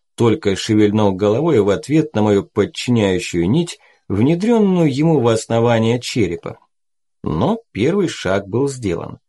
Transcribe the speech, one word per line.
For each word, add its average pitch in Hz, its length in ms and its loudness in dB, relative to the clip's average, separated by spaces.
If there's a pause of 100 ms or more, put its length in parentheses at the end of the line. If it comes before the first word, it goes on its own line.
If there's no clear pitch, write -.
(160)
только 107 400 0
шевельнул 107 560 2
головой 110 480 0
в 98 80 2
ответ 151 460 -2
на 107 80 0
мою 101 220 2
подчиняющую 95 1040 -2
нить, 165 300 0 (300)
внедрённую 175 840 2
ему 151 280 2
в 117 80 2
основание 117 720 0
черепа. - 580 -4 (640)
Но 131 360 -2 (140)
первый 165 360 0
шаг 98 400 -4
был 127 200 -2
сделан. 120 500 -8 (100)